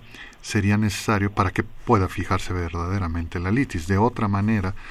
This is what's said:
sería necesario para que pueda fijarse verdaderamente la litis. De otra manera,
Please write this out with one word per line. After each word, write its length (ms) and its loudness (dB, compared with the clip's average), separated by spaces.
sería 360 2
necesario 560 2
para 180 2
que 120 0
pueda 440 2
fijarse 460 -2
verdaderamente 880 -4
la 100 0
litis. 360 -2
De 100 4
otra 320 2
manera, 440 0